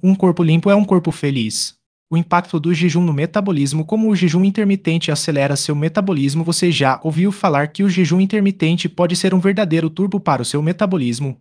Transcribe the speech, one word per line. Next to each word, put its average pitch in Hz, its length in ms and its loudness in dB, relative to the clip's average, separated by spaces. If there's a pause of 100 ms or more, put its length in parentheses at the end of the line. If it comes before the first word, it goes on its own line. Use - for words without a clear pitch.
um 190 100 4
corpo 185 300 2
limpo 165 260 2
é 202 60 4
um 208 100 2
corpo 175 260 0
feliz. 127 640 -4 (340)
O 160 60 -2
impacto 175 440 0
do 170 140 0
jejum 170 280 2
no 175 100 2
metabolismo. 156 720 -2
Como 220 260 0
o 208 60 2
jejum 180 300 2
intermitente 196 680 0
acelera 143 440 -2
seu 147 200 -4
metabolismo, 160 680 -2
você 170 280 0
já 131 320 0
ouviu 160 280 0
falar 147 360 0
que 170 160 -4
o 202 60 2
jejum 180 320 2
intermitente 190 680 0
pode 175 280 0
ser 185 180 -2
um 185 60 4
verdadeiro 170 500 0
turbo 190 300 -4
para 147 220 -2
o 120 40 -6
seu 147 160 -4
metabolismo? 147 800 -2